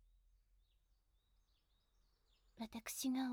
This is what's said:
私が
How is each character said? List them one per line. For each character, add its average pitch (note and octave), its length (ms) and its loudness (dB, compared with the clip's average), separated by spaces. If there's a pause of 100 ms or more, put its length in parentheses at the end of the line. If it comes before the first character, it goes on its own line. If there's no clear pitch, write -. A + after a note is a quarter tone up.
(2500)
私 A3+ 520 -2
が B3+ 220 2